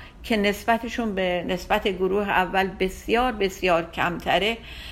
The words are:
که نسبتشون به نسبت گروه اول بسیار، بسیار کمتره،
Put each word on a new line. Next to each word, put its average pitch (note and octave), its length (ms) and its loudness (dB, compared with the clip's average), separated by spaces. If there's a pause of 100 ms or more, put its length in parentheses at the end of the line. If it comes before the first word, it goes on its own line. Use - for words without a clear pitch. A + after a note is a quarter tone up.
(240)
که A3+ 140 0
نسبتشون A3 760 0
به F3+ 320 0
نسبت F#3+ 400 0
گروه F#3+ 420 0
اول F#3 380 2
بسیار، G3+ 640 0
بسیار F#3 600 0
کمتره، F3 680 0 (340)